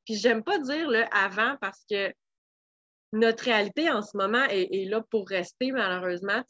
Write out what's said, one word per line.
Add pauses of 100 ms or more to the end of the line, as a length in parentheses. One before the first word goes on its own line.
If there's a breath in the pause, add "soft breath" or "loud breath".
Puis
j'aime
pas
dire
le (100)
avant
parce
que (1000)
notre
réalité
en
ce
moment
est,
est
là (100)
pour
rester,
malheureusement.